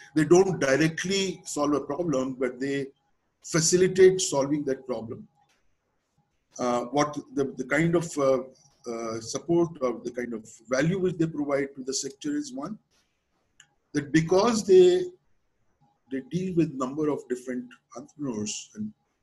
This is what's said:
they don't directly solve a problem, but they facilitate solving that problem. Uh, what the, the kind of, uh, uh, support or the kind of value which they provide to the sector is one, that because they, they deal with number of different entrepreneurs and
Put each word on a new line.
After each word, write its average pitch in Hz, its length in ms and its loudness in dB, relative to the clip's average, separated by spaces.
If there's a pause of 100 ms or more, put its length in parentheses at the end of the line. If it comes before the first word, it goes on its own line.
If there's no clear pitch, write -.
(160)
they 151 100 4
don't 180 340 6
directly 160 840 0
solve 147 300 -2
a 139 80 0
problem, 135 580 -4
but 123 200 -2
they 139 280 -4 (580)
facilitate 180 760 4
solving 143 440 -2
that 131 200 -4
problem. 113 420 -8 (1300)
Uh, 120 280 -2
what 147 320 -2 (180)
the, 131 220 -2
the 127 80 -8
kind 160 300 2
of, 165 220 -2
uh, 135 220 2 (480)
uh, 117 320 -8
support 170 500 0 (120)
or 117 220 -2
the 123 80 -8
kind 120 220 -8
of 107 140 -10 (220)
value 160 300 0
which 180 180 0
they 160 100 0
provide 143 480 -2
to 135 80 -12
the 131 100 -6
sector 143 420 -6
is 143 180 -8
one, 160 240 -10 (1160)
that 143 180 -4
because 185 540 2
they, 180 380 8 (1080)
they 135 100 -6 (100)
deal 185 240 -4
with 151 180 0
number 139 360 -2
of 139 180 -2
different 123 380 -8 (320)
entrepreneurs 117 800 -8
and 107 160 -8 (320)